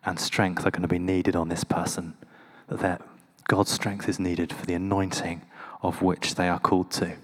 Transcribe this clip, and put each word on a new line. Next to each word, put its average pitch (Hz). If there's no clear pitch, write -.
and 90
strength -
are 95
gonna 87
be 90
needed 92
on 85
this 85
person, 85
that 87
their, 90
God's 98
strength -
is 95
needed 87
for -
the 90
anointing 90
of 90
which 90
they 90
are 87
called 90
to. 87